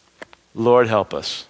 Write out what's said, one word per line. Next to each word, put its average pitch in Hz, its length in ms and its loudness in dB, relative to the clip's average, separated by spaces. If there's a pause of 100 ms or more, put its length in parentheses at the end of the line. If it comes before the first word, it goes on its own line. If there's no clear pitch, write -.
(540)
Lord, 120 340 4
help 107 260 -2
us. - 360 -10